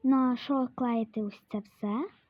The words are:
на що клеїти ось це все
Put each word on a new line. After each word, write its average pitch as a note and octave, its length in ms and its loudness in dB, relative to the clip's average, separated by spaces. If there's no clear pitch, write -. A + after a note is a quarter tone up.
на C4 340 4
що C4 380 -2
клеїти A3+ 480 -2
ось G3+ 200 -8
це G#3+ 60 -4
все G#3+ 500 -4